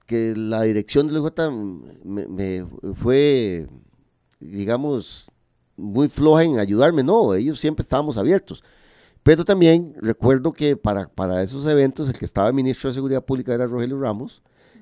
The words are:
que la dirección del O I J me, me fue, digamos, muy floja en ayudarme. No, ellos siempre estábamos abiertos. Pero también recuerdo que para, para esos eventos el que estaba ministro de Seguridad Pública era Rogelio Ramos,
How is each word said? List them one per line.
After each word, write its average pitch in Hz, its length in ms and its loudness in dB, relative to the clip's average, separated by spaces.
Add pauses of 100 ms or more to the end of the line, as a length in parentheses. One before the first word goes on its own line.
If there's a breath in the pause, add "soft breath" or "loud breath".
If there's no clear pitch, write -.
que 113 300 -2
la 110 260 -2
dirección 110 440 2
del 151 100 -4
O 156 40 -2
I - 20 -2
J 160 280 -4 (540)
me, 98 220 -8
me 92 400 -6 (280)
fue, 120 720 0 (720)
digamos, 110 880 -6 (500)
muy 117 320 0
floja 156 360 4
en 147 140 0
ayudarme. 123 440 2
No, 151 320 2
ellos 131 240 -2
siempre 156 240 -4
estábamos 143 340 -4
abiertos. 127 460 -2 (600 soft breath)
Pero 160 220 6
también 170 560 4
recuerdo 127 520 2
que 147 240 0
para, 98 320 -4
para 92 340 -2
esos 135 240 -6
eventos 143 420 2
el 123 80 -4
que - 80 -12
estaba 104 280 0
ministro 135 360 -2
de 127 60 -4
Seguridad 135 300 -4
Pública 127 280 -4
era 123 140 -2
Rogelio 123 320 -4
Ramos, 120 420 -8 (420 soft breath)